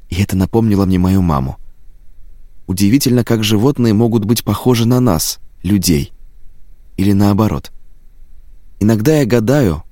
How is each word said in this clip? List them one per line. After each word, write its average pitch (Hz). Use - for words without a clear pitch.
и 90
это 95
напомнило 98
мне 92
мою 92
маму. 69
Удивительно, 117
как 110
животные 110
могут 110
быть 110
похожи 113
на 123
нас, 107
людей. 90
Или 101
наоборот. 101
Иногда 113
я 139
гадаю, 113